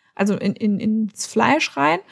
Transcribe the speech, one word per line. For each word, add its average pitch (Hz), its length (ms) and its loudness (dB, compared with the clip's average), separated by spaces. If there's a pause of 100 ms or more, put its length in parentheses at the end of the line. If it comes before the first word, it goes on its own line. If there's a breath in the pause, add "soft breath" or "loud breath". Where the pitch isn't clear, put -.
(140)
also 202 220 0
in, - 180 -2
in, 208 260 0
ins 220 460 -2
Fleisch - 500 2
rein. 302 220 2 (140 loud breath)